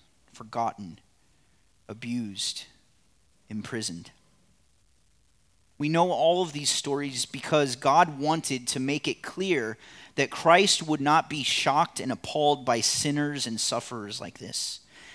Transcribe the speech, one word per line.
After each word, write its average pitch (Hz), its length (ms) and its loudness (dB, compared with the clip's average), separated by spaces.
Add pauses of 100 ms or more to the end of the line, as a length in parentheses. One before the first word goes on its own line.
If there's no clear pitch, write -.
(320)
forgotten, 110 680 -6 (880)
abused, 113 800 -6 (840)
imprisoned. 104 600 -8 (1700)
We 147 120 -2
know 165 200 4
all 170 320 4
of 165 120 -2
these 147 180 -2
stories 139 560 -2
because 135 480 0
God 147 420 4
wanted 143 520 -2
to 139 100 -4
make 139 280 -2
it 131 140 -4
clear 147 560 -2 (380)
that 139 160 0
Christ 185 500 6
would 151 200 -2
not 147 280 4
be 147 140 -6
shocked - 560 0
and 131 120 -4
appalled 147 540 0
by 120 140 2
sinners 147 680 0
and 113 160 -6
sufferers 110 580 -6
like - 200 -12
this. - 400 -8 (360)